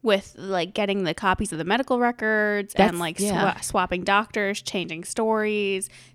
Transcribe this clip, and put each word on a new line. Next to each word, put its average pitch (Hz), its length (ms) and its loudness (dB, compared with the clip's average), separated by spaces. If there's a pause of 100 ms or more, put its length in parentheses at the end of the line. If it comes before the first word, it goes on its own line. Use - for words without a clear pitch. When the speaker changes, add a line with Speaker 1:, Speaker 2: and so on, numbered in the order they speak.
Speaker 1:
With, 202 340 2
like, 180 380 -2
getting 196 300 0
the 160 100 0
copies 196 380 0
of 156 60 -6
the 160 60 -4
medical 240 360 0
records 214 760 0
Speaker 2:
That's, 202 160 6
Speaker 1:
and, 175 80 -2
like, 170 220 -2
Speaker 2:
yeah. 196 340 2
Speaker 1:
swa-, - 80 -14
swapping 180 400 -2
doctors, 202 580 0
changing 170 440 -6
stories, 214 840 0 (260)